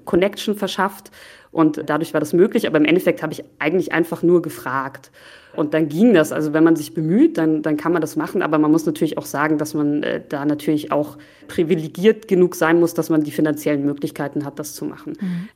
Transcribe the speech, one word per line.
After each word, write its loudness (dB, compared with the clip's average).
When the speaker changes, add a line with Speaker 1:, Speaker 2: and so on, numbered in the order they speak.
Speaker 1:
Connection 0
verschafft. -4
Und 2
dadurch -2
war 0
das -2
möglich. 2
Aber 0
im 4
Endeffekt 2
habe -6
ich -12
eigentlich 0
einfach 0
nur 4
gefragt. -8
Und -4
dann 0
ging 4
das. 4
Also -2
wenn 6
man 6
sich -4
bemüht, 2
dann, 2
dann 0
kann -2
man 0
das -6
machen. -2
Aber 2
man 4
muss 2
natürlich -2
auch -6
sagen, 0
dass -4
man, 0
äh, -4
da -6
natürlich -2
auch -2
privilegiert 0
genug 2
sein 2
muss, 2
dass -2
man 2
die -4
finanziellen -2
Möglichkeiten -6
hat, -10
das -12
zu -12
machen. -12
Speaker 2:
Mhm. -6